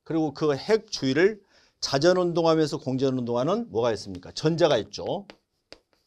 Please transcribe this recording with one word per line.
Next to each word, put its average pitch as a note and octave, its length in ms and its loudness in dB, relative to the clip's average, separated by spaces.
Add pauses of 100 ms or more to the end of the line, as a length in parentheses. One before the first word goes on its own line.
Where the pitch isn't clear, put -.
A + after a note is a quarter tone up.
그리고 D#3 300 -2
그 D3+ 220 0
핵 G#3 340 -2
주위를 E3 520 0 (400)
자전운동하면서 E3 960 2
공전운동하는 C3 920 -2
뭐가 A2+ 220 0
있습니까? F#2 400 -8
전자가 D#3 460 2
있죠. A2+ 500 -8 (800)